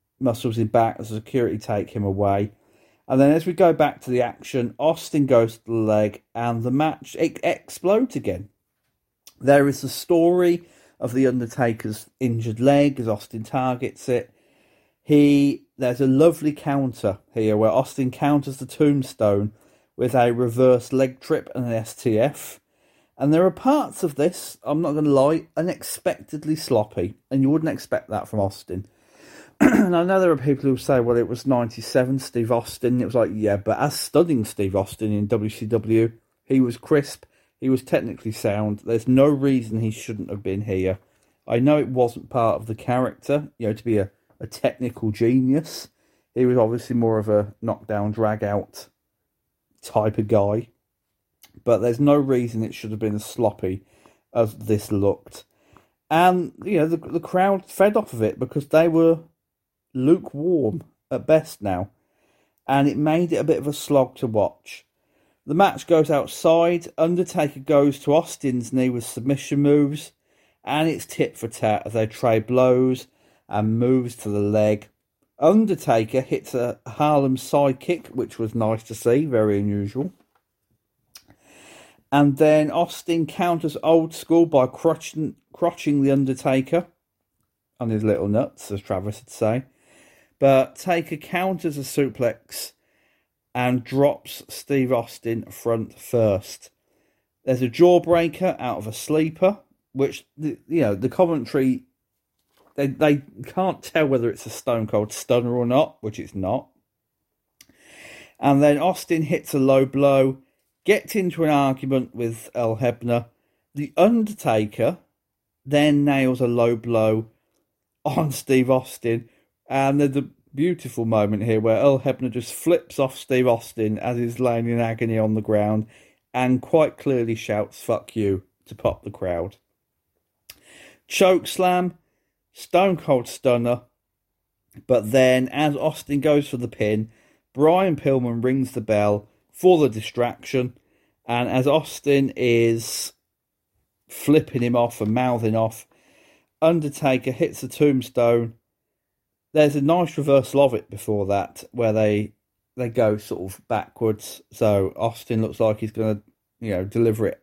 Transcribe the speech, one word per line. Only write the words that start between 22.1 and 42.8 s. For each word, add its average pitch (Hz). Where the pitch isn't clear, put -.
F. -
And 143
there 170
are 180
parts 262
of 160
this, -
I'm 147
not 156
gonna 151
lie, 143
unexpectedly -
sloppy. 107
And 135
you 135
wouldn't 156
expect -
that 104
from 107
Austin. 98
<clears throat> -
And 214
I 170
know 190
there 180
are 151
people 139
who 127
say, 131
"Well, 117
it 117
was 117
ninety-seven 127
Steve 120
Austin." 120
It 113
was 104
like, 117
yeah, 104
but 101
as 143
studying 151
Steve 98
Austin 104
in 104
W 107
C 110
W, 113
he 135
was 120
crisp. -
He 131
was 131
technically 110
sound. 104
There's 113
no 131
reason 131
he 113
shouldn't 107
have 101
been 98
here. 95
I 117
know 143
it 147
wasn't 127
part 113
of 110
the 110
character, 127